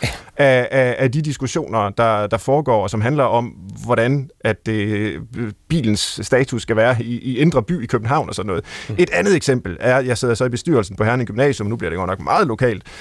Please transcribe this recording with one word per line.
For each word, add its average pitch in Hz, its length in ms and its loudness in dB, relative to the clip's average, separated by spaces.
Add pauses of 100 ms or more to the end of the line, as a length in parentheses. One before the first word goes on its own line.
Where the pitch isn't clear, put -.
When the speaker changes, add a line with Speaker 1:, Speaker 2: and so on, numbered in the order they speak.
Speaker 1:
Ja. 123 60 0 (280)
Speaker 2:
af, 131 340 4
af, 127 280 2
af 131 140 2
de 151 100 0
diskussioner, 127 680 -2
der, 107 360 2
der 107 100 0
foregår, 135 460 2
og 95 80 -2
som 110 100 -2
handler 135 240 2
om, 117 300 0 (300)
hvordan 123 460 2 (100)
at - 260 -2
det, 113 60 0 (640)
øh, 110 160 -6 (160)
bilens 113 540 0
status 127 400 0
skal 113 140 -2
være 117 260 4
i, 117 160 -6
i 127 200 -6
Indre 151 240 4
By 165 200 -4
i 120 40 -6
København 120 420 0
og - 60 -8
sådan 95 120 -6
noget. 92 180 -4 (240)
Speaker 1:
Mm. 113 100 -8
Speaker 2:
Et 175 140 2
andet 185 240 2
eksempel 123 440 -2
er, 127 200 4
jeg 123 180 0
sidder 120 160 0
så 120 100 0
i 127 40 2
bestyrelsen 117 480 0
på 107 80 0
Herning 120 220 2
Gymnasium, 110 420 0
nu 113 80 -2
bliver 92 140 -4
det 80 60 -4
godt 90 140 -2
nok 95 100 -4
meget 139 260 2
lokalt, 113 360 0 (180)